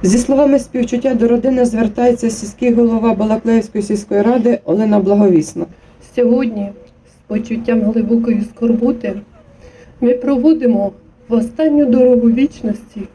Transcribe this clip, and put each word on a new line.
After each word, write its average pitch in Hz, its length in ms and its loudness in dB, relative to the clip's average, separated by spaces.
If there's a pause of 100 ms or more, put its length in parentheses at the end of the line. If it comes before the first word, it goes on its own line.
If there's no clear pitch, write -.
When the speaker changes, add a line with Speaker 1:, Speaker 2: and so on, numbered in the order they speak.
Speaker 1:
Зі 196 140 4
словами 277 400 2
співчуття 247 560 -4
до 233 140 0
родини 247 360 0
звертається 233 680 0
сільський 226 420 -4
голова 226 420 2
Балаклеївської 220 720 -2
сільської 208 380 -2
ради 233 420 2
Олена 208 340 0
Благовісна. 185 680 0 (480)
Speaker 2:
Сьогодні 233 540 0 (400)
з - 40 -20 (140)
почуттям 220 560 -4
глибокої 226 600 0
скорботи 226 760 -4 (800)
ми 247 140 2
проводимо 247 760 0 (360)
в 226 60 -2
останню 294 520 0
дорогу 240 440 4
вічності 233 720 -4 (140)